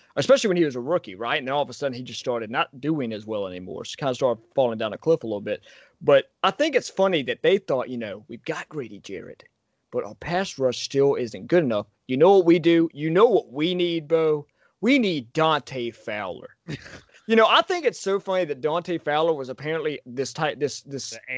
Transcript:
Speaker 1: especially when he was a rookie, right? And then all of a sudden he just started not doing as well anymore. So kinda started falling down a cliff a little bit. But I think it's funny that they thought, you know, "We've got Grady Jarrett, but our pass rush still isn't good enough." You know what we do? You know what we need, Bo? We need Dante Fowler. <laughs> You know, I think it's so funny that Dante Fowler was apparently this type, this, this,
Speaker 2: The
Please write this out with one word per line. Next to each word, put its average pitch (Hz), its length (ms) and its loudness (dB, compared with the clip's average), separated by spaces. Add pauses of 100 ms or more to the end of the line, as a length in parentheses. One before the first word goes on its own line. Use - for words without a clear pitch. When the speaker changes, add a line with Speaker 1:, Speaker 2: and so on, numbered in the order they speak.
(160)
Speaker 1:
especially - 320 4
when 175 100 2
he 170 60 4
was 135 120 -2
a 123 40 -8
rookie, 135 340 -4
right? 117 240 -2
And 127 100 -8
then 135 60 -2
all 143 80 2
of 123 80 -6
a - 20 -14
sudden 131 240 -6
he 127 60 -10
just 127 180 -14
started 117 300 -4
not 139 320 -4
doing 139 320 -2
as 104 100 -10
well 104 220 -6
anymore. 90 400 -10
So - 100 -14
kinda 135 180 -2
started 117 280 -2 (120)
falling 120 220 2
down 110 160 -4
a 92 60 -8
cliff 160 260 2
a - 20 -6
little 104 140 -4
bit. 104 220 -6 (400)
But 143 280 4 (120)
I 185 80 2
think 285 260 0
it's - 140 -4
funny 190 320 2
that 120 200 -6
they 180 140 4
thought, 139 320 -2
you 127 80 -8
know, 107 320 -8
"We've 123 160 -14
got - 240 -8
Grady 113 320 -10
Jarrett, - 440 -14 (460)
but 123 140 -4
our 107 120 -14
pass 180 420 -4
rush 127 240 0
still 139 320 2
isn't 107 320 -6
good 170 180 4
enough." 107 220 0 (220)
You 131 100 0
know 185 180 8
what 185 80 6
we 170 140 6
do? 165 340 4
You 151 160 -6
know 185 180 6
what 180 260 2
we 160 220 -2
need, 170 320 -2
Bo? 156 400 0 (360)
We 269 160 4
need 160 340 -2
Dante 143 600 0
Fowler. 101 640 -8 (100)
<laughs> 156 100 -10 (500)
You 220 100 2
know, 220 100 8
I 285 160 4
think 349 240 -2
it's 190 140 -4
so 196 180 -2
funny 185 280 -2
that 135 140 -8
Dante 165 380 -2
Fowler 156 340 0
was 135 180 -6
apparently 151 540 -6
this 127 280 -6
type, 139 260 -4
this, 139 240 -4
this, 139 280 -12
Speaker 2:
The 113 100 -14 (180)